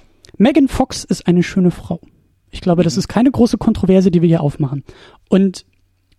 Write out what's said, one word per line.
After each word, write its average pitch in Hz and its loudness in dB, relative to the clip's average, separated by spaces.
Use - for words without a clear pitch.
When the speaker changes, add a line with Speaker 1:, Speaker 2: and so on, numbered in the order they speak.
Speaker 1:
Megan 269 2
Fox - -4
ist - -6
eine 175 2
schöne 180 0
Frau. - -10
Ich - -16
glaube, 175 0
das 165 0
Speaker 2:
Mhm. 196 -2
Speaker 1:
ist - -8
keine 247 2
große 233 0
Kontroverse, 190 2
die 170 2
wir 175 2
hier 165 2
aufmachen. 143 -4
Und 190 0